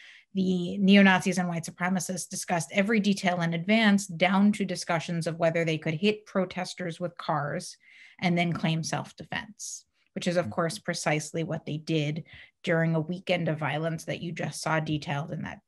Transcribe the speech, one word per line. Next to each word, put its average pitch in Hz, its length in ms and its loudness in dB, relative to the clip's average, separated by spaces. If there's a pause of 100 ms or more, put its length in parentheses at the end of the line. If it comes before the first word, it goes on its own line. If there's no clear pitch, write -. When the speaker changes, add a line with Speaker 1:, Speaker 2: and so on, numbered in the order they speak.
(340)
Speaker 1:
the 185 440 0
neo-Nazis 190 600 6
and 180 100 0
white 170 160 -4
supremacists 180 640 -4
discussed 175 440 -4
every 208 280 2
detail 190 400 2
in 165 140 0
advance, 202 520 4
down 190 460 4
to 196 140 -2
discussions 170 600 -2
of 165 120 -4
whether 165 260 2
they 160 140 0
could 160 160 -2
hit 208 320 0
protesters 180 760 -4
with 170 160 -6
cars 151 640 -4 (420)
and 175 160 2
then 170 160 0
claim 160 320 -2
self-defense, - 1000 -10 (280)
which - 120 -8
is, 175 100 0
of 170 80 2
Speaker 2:
Mm-hmm. 104 80 -8
Speaker 1:
course, 170 260 -2
precisely 160 640 -4
what 160 220 -6
they 151 120 -6
did 156 460 -2 (380)
during 165 320 2
a 160 60 2
weekend 175 480 -2
of 156 100 -2
violence 156 460 -4
that - 160 -6
you 165 120 -8
just 165 280 -8
saw 160 180 0
detailed 156 540 -4
in 160 100 -8
that - 260 -10